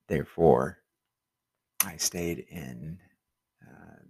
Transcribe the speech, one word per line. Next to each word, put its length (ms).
therefore, 680
I 120
stayed 440
in, 480
uh, 320